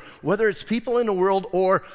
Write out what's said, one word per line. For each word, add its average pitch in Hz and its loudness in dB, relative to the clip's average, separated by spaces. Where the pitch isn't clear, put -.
whether 208 0
it's - -4
people 233 -2
in 240 2
the 214 0
world 190 2
or 185 2